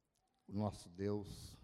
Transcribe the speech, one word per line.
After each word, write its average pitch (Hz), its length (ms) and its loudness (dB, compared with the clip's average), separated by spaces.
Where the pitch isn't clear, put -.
o - 60 -8
nosso 101 340 2
Deus, 101 760 0